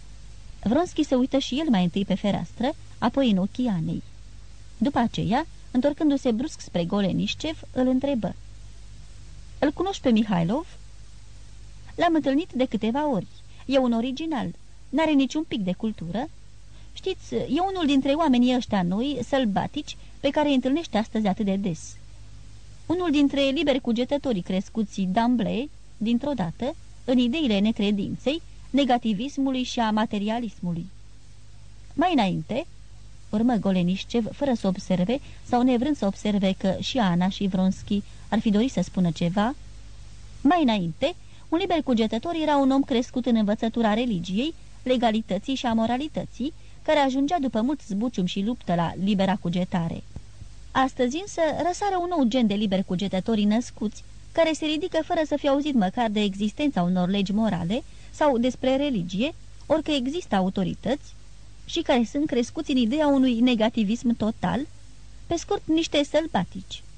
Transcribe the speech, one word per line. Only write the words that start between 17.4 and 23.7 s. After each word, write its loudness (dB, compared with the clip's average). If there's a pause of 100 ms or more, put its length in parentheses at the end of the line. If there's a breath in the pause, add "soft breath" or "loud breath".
unul 0
dintre 4
oamenii 6
ăștia 2
noi, 0
sălbatici, 0 (220 soft breath)
pe 0
care 2
îi 4
întâlnește 2
astăzi 0
atât 0
de 2
des. -2 (1080)
Unul 0
dintre 4
liberi 2